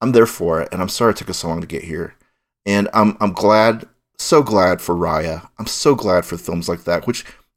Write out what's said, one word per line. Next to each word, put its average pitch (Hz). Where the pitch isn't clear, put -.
I'm 120
there 117
for 82
it. -
And 92
I'm 92
sorry 117
it 98
took -
us 90
so -
long 82
to 82
get 78
here. 82
And 101
I'm, 107
I'm 101
glad, 107
so 156
glad 95
for 87
Raya. 82
I'm 107
so -
glad 92
for 87
films 85
like 87
that, 85
which, -